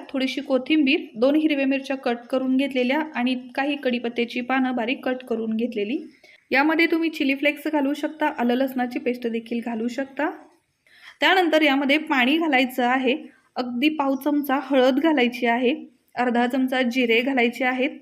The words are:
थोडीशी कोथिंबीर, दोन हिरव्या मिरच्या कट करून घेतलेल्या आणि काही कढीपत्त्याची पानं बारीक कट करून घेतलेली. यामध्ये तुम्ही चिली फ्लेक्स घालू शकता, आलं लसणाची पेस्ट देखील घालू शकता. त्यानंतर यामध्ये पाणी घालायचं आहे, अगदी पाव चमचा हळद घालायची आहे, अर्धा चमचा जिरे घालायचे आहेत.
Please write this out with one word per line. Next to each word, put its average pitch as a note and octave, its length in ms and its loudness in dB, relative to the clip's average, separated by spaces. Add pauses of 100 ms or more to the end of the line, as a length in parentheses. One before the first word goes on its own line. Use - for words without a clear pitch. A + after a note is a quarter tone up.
थोडीशी C4 320 -2
कोथिंबीर, C4+ 580 2 (160)
दोन C4 200 2
हिरव्या D4+ 320 2
मिरच्या C4+ 300 -2
कट A#3+ 200 -2 (140)
करून C4 260 0
घेतलेल्या C4+ 440 0 (140)
आणि B3 200 0 (200)
काही C#4+ 200 -2
कढीपत्त्याची A#3+ 680 -4
पानं B3+ 340 -2
बारीक B3 300 -4
कट B3+ 200 -4
करून A3 300 -4
घेतलेली. A3 420 -4 (540)
यामध्ये D#4 340 4
तुम्ही E4 240 0
चिली C#4 260 0
फ्लेक्स D4 320 -2
घालू D4 260 0
शकता, D4+ 360 -4
आलं A#3+ 260 0
लसणाची B3+ 440 -2
पेस्ट A#3+ 280 -4
देखील A3+ 340 -4
घालू A#3 280 -4
शकता. C#4 400 -4 (920)
त्यानंतर D#4+ 400 4
यामध्ये C#4 380 4
पाणी C#4+ 380 2
घालायचं C4 480 2
आहे, C4 320 2 (380)
अगदी B3 360 0
पाव C#4 260 -2
चमचा C#4+ 460 0
हळद C4 360 4
घालायची B3+ 480 2
आहे, B3 280 2 (400)
अर्धा A#3+ 320 0
चमचा C4 360 0
जिरे A#3+ 380 2
घालायचे B3+ 440 0
आहेत. B3+ 360 -2